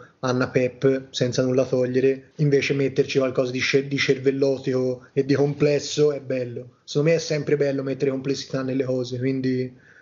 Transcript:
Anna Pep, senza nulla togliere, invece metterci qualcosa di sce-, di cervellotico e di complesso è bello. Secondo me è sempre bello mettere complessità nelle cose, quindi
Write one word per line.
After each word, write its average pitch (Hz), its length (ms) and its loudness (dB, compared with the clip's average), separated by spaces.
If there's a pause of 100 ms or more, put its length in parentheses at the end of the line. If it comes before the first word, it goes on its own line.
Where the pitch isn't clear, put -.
(200)
Anna 127 300 0
Pep, 135 580 0
senza 127 340 0
nulla 127 220 2
togliere, 127 720 0
invece 143 380 2
metterci 135 420 0
qualcosa 131 340 0
di 127 100 -4
sce-, 139 280 0
di 139 80 -4
cervellotico 131 1160 0
e 135 100 2
di 135 80 0
complesso 147 800 2
è 135 80 -6
bello. 127 640 -8
Secondo 147 280 0
me 165 40 4
è 156 40 0
sempre 151 360 -2
bello 139 260 0
mettere 135 280 -2
complessità 131 520 -4
nelle 131 220 -2
cose, 127 340 -4
quindi 127 560 -2 (280)